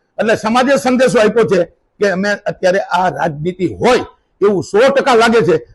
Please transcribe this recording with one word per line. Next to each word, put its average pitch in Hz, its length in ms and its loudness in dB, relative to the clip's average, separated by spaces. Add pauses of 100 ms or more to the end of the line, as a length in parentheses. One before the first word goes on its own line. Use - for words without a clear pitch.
(180)
એટલે 214 180 0
સમાજે 247 400 0
સંદેશો 247 440 0
આપ્યો 214 240 2
છે 175 200 0 (360)
કે 202 100 0
અમે 190 200 -2 (160)
અત્યારે 180 340 -2 (100)
આ 185 200 0
રાજનીતિ 156 640 -6
હોય 202 300 0 (360)
એવું 196 220 2
સો - 160 -2
ટકા 269 360 2
લાગે 226 280 4
છે, 160 140 2 (180)